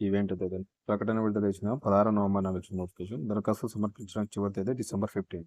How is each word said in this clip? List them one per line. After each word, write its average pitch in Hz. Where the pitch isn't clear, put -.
ఈవెంట్ 101
తేదీ. 92
ప్రకటన 107
విడుదల 107
చేసిన 101
పదహారు 104
నవంబర్ 101
నాడు 92
వచ్చిన 92
నోటిఫికేషన్. 92
దరఖాస్తు 107
సమర్పించడానికి 107
చివరి 101
తేదీ 101
డిసెంబర్ 113
ఫిఫ్టీన్. -